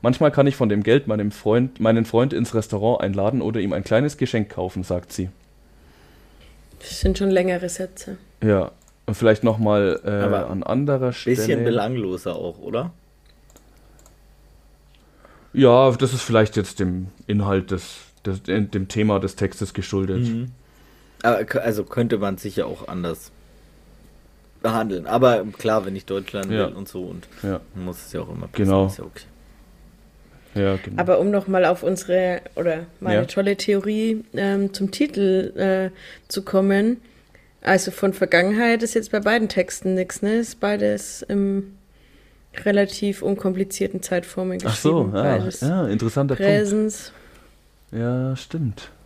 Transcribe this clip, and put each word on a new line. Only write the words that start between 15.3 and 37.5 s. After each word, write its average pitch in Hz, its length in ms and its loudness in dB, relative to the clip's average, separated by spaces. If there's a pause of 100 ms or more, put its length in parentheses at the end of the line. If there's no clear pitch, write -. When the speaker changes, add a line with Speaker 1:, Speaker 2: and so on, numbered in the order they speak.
Speaker 1:
Ja, 131 400 8
das 123 220 0
ist 123 80 -4
vielleicht 110 340 4
jetzt - 240 -4
dem 92 280 -2 (180)
Inhalt 101 440 2
des, 92 260 -6 (280)
des, 98 180 -4
dem 101 460 -2
Thema 104 320 2
des 98 160 -4
Textes - 380 -4
geschuldet. 95 480 -2
Speaker 3:
Mhm. 117 240 -2 (760)
Aber 110 220 2
k-, - 160 -2
also 104 240 -2
könnte 117 340 0
man 98 200 -2
sicher 101 280 -4
auch - 220 -10
anders 87 420 -8 (1300)
behandeln. 110 440 -2
Aber 120 380 4 (140)
klar, 107 260 0
wenn 95 120 -8
ich 95 100 -12
Deutschland 95 440 -6
Speaker 1:
Ja. 107 180 0
Speaker 3:
will 85 60 -10
und 95 140 -12
so 92 160 -10
und 90 240 -14 (140)
Speaker 1:
Ja. 98 180 -4 (140)
Speaker 3:
muss 90 320 -10
es - 60 -20
ja 85 100 -6
auch 85 80 -12
immer 85 180 -10
passen, 104 160 -2
Speaker 1:
Genau. 95 220 6
Speaker 3:
ist 98 120 -4
ja - 60 -12
okay. - 200 -20 (1300)
Speaker 1:
Ja, 98 220 2
genau. 98 240 -6
Speaker 2:
Aber 180 180 4
um 190 120 2
noch 196 180 0
mal 185 160 4
auf 175 180 2
unsere, 185 600 0 (140)
oder 165 300 -2 (140)
meine 185 200 2
Speaker 1:
Ja. 113 40 2
Speaker 2:
tolle 196 320 0
Theorie, 214 640 0 (120)
ähm, 196 400 0
zum 196 160 -2
Titel, 196 680 0
äh, 190 340 0 (380)
zu - 140 -6
kommen, 196 560 2 (640)